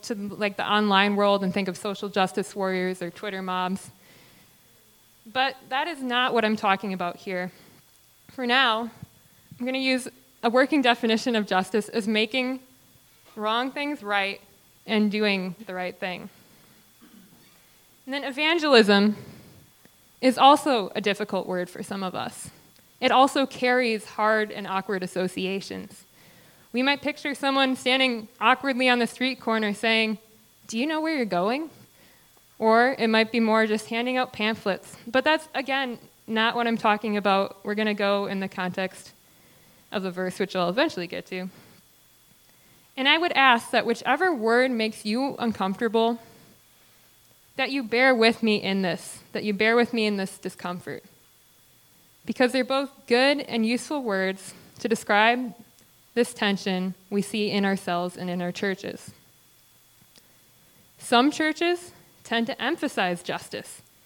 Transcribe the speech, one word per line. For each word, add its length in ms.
to, 120
like, 420
the 80
online 520
world 260
and 100
think 140
of 100
social 320
justice 460
warriors 480
or 80
Twitter 320
mobs. 480
But 300
that 180
is 120
not 320
what 120
I'm 120
talking 360
about 240
here. 340
For 180
now, 440
I'm 80
gonna 120
use 280
a 60
working 300
definition 540
of 120
justice 420
as 180
making 540
wrong 380
things 320
right 360
and 240
doing 460
the 80
right 240
thing. 300
And 100
then 80
evangelism 920
is 180
also 560
a 60
difficult 480
word 200
for 140
some 220
of 100
us. 360
It 100
also 340
carries 600
hard 460
and 160
awkward 360
associations. 1000
We 100
might 200
picture 320
someone 400
standing 540
awkwardly 480
on 100
the 80
street 340
corner 340
saying, 440
"Do 100
you 80
know 140
where 140
you're 120
going?" 440
Or 400
it 100
might 240
be 80
more 260
just 220
handing 280
out 160
pamphlets. 640
But 180
that's, 300
again, 440
not 280
what 120
I'm 120
talking 380
about. 480
We're 100
gonna 200
go 320
in 140
the 80
context 640
of 100
the 80
verse, 300
which 160
I'll 140
eventually 360
get 200
to. 240
And 100
I 120
would 140
ask 380
that 160
whichever 480
word 380
makes 320
you 340
uncomfortable, 840
that 160
you 140
bear 280
with 300
me 140
in 260
this, 380
that 140
you 80
bear 240
with 160
me 140
in 100
this 220
discomfort. 680
Because 240
they're 140
both 260
good 340
and 240
useful 380
words 500
to 80
describe 680
this 200
tension 600
we 140
see 280
in 140
ourselves 520
and 120
in 140
our 80
churches. 640
Some 320
churches 640
tend 240
to 120
emphasize 640
justice, 600